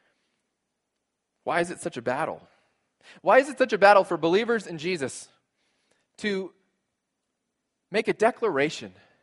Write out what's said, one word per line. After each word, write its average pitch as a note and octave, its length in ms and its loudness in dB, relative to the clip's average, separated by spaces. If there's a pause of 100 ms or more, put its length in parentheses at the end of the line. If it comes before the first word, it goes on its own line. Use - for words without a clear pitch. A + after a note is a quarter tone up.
(1400)
Why D#3 160 -2
is F3 100 -4
it - 100 -12
such - 160 -10
a A#2+ 60 -10
battle? B2 400 -4 (800)
Why G3 180 6
is C#4 100 2
it C4 100 -12
such A#3+ 140 0
a G#3 60 -2
battle G3 260 8
for F3 120 -4
believers G3 500 0
in E3 120 -10
Jesus D3+ 500 -8 (880)
to G3 340 -6 (1400)
make G#3+ 180 -2
a F#3+ 40 -2
declaration? D#3 840 -2 (280)